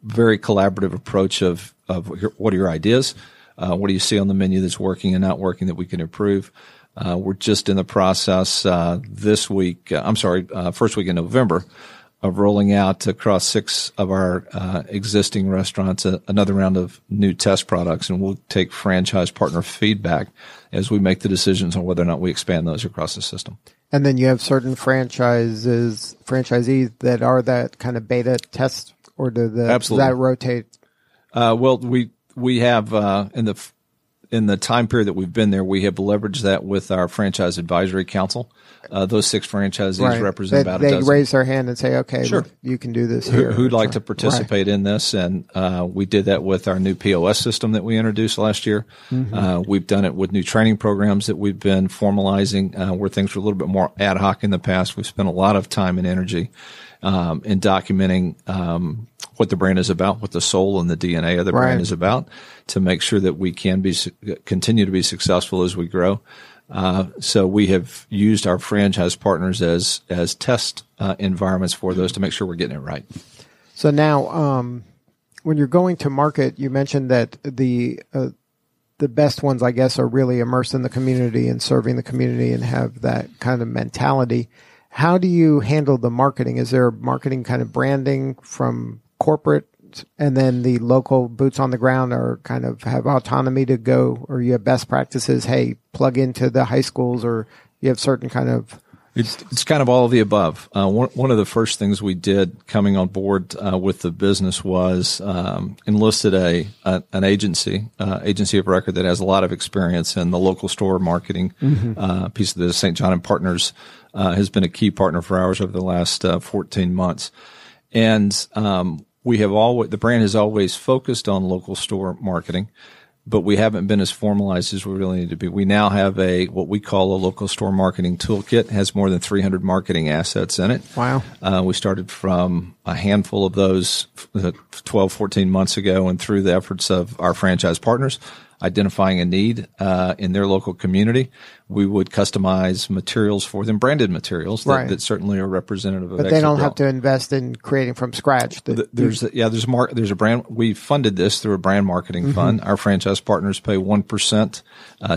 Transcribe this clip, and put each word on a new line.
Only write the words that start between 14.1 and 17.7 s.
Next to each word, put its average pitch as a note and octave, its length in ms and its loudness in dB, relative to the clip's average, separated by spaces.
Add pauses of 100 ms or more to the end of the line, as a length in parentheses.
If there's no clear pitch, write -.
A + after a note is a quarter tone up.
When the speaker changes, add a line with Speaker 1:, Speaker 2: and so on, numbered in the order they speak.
Speaker 1:
our, F#2 400 0
uh, F2+ 380 -6
existing G2+ 600 0
restaurants, F#2+ 560 -2
uh, F#2 220 0
another G2+ 260 2
round F#2+ 220 2
of F2+ 240 -4 (100)
new G2+ 240 2
test G2 340 0
products, F2 420 -2